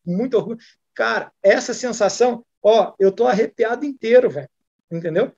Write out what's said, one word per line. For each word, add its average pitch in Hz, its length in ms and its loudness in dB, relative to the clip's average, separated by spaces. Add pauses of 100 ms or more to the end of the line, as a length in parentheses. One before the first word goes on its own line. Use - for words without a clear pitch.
com 175 60 -6
muito 233 240 -4
orgulho, 220 240 -4 (340)
cara, - 380 -4 (100)
essa 240 320 2
sensação, 233 680 -2 (180)
ó, 208 380 4
eu 196 120 4
tô 214 140 -2
arrepiado 233 600 -2
inteiro, 247 440 2
velho, 139 200 -10 (420)
entendeu? 170 460 -2